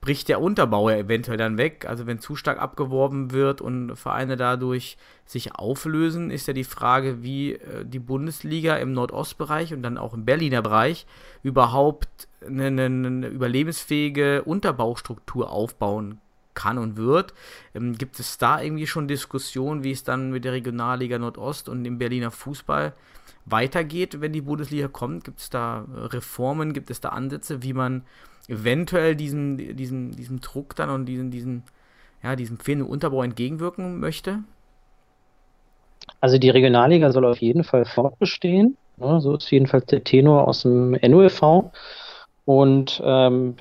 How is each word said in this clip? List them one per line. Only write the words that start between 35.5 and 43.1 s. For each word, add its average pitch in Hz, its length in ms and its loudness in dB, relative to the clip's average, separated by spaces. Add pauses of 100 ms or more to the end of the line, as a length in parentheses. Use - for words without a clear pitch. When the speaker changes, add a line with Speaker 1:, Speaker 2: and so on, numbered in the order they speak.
Speaker 2:
Also 131 180 6
die 127 120 6
Regionalliga 131 640 6
soll 127 120 4
auf 120 140 4
jeden 123 240 2
Fall 127 220 4
fortbestehen, 185 920 2 (200)
ne? 147 240 2
So 143 160 2
ist - 140 -6
jedenfalls 135 360 6
der 135 160 2
Tenor 139 460 8
aus 131 140 0
dem 123 320 4
N 127 200 8
O 185 80 12
F 190 120 8
V. 156 360 6 (760)
Und, 135 600 6
ähm, 127 560 4